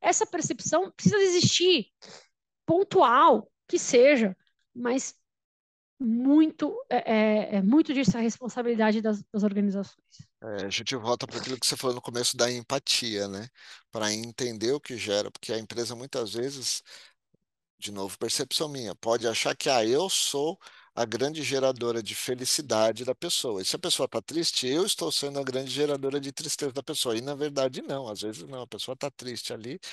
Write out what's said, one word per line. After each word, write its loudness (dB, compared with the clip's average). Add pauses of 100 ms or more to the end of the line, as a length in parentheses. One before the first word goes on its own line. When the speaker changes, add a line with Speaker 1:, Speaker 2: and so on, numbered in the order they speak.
Speaker 1:
Essa 2
percepção -2
precisa 2
existir, 4 (760)
pontual, 6 (160)
que 0
seja, 6 (400)
mas -2 (840)
muito, 4 (140)
é, 2
é, -
é 2
muito 4
disso 2
a -2
responsabilidade 0
das, 0 (100)
das 0
organizações. -2 (140)
Speaker 2:
É, -6
a -6
gente -4
volta -2
pra -10
aquilo -8
que -2
você 0
falou -2
no -8
começo -2
da 2
empatia, -2
né? -10 (420)
Pra -2
entender -4
o -2
que -12
gera, -2
porque -12
a -2
empresa -8
muitas -6
vezes, -6 (960)
de -10
novo, -8
percepção -2
minha, -8
pode 0
achar 0
que, -2
"Ah, 4
eu 2
sou -2 (360)
a 0
grande -2
geradora 0
de -10
felicidade 0
da -2
pessoa. -2
E -8
se -2
a -8
pessoa 0
tá -4
triste, -2
eu 0
estou -2
sendo -2
a -2
grande -4
geradora -2
de -8
tristeza -6
da -6
pessoa." -2
E, -2
na -6
verdade, -2
não. -6
Às -8
vezes, -8
não. -12
A -12
pessoa -10
tá -6
triste -10
ali, -12 (140)